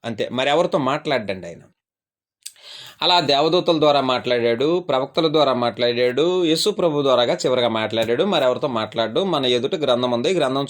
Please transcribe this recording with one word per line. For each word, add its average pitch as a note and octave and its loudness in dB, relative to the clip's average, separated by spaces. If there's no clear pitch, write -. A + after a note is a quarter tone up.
అంతే, A2+ -6
మరి C3 -2
ఎవరితో E3 2
మాట్లాడండి B2+ -4
ఆయన? E2+ -16
అలా F3 2
దేవదూతల D#3+ 2
ద్వారా C#3+ 4
మాట్లాడాడు, B2 0
ప్రవక్తల C#3+ -2
ద్వారా C#3+ 2
మాట్లాడాడు, B2 0
యేసు D#3+ 0
ప్రభు E3 0
ద్వారాగా B2+ 2
చివరిగా B2+ 0
మాట్లాడాడు. A2+ 0
మరి E3+ 0
ఎవరితో B2+ 0
మాట్లాడు? A2+ -2
మన D3+ -2
ఎదుట B2 0
గ్రంథం B2+ 0
ఉంది, B2 0
గ్రంథం C#3 0